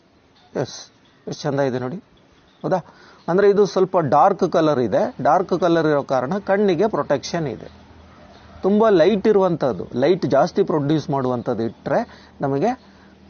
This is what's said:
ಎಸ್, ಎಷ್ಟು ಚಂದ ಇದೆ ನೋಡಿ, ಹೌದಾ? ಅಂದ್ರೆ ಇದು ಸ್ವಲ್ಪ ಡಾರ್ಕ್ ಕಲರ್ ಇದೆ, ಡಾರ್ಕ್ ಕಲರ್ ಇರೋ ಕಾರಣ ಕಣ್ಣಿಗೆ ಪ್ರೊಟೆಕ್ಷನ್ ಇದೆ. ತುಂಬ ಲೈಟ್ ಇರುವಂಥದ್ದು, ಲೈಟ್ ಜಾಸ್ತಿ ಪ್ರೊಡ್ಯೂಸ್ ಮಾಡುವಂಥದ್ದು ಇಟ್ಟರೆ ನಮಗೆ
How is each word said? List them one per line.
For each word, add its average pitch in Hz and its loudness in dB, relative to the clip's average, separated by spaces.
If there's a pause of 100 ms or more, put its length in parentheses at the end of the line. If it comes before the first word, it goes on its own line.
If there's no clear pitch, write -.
(600)
ಎಸ್, - -8 (360)
ಎಷ್ಟು - -12
ಚಂದ 143 -4
ಇದೆ 127 -2
ನೋಡಿ, 127 -8 (680)
ಹೌದಾ? 185 -2 (500)
ಅಂದ್ರೆ 202 4
ಇದು 202 4
ಸ್ವಲ್ಪ 185 0
ಡಾರ್ಕ್ 156 2
ಕಲರ್ 156 2
ಇದೆ, 123 0
ಡಾರ್ಕ್ 175 0
ಕಲರ್ 170 2
ಇರೋ 143 2
ಕಾರಣ 131 -2
ಕಣ್ಣಿಗೆ 196 0
ಪ್ರೊಟೆಕ್ಷನ್ 151 -2
ಇದೆ. - -12 (960)
ತುಂಬ 208 4
ಲೈಟ್ 190 4
ಇರುವಂಥದ್ದು, 175 0
ಲೈಟ್ 165 0
ಜಾಸ್ತಿ 147 2
ಪ್ರೊಡ್ಯೂಸ್ 147 -2
ಮಾಡುವಂಥದ್ದು 127 -2
ಇಟ್ಟರೆ - -6 (120)
ನಮಗೆ 143 -2 (600)